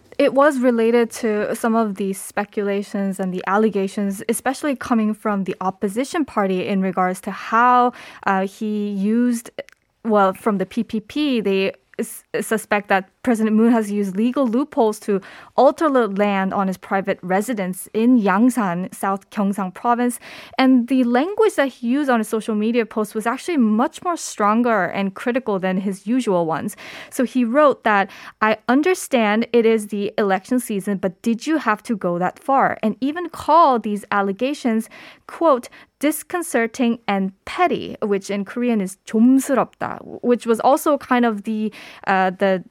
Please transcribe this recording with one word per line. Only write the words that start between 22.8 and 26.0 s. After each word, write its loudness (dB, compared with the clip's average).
post -4
was -4
actually -4
much 2
more -2
stronger 0
and -4
critical -2
than -2
his -4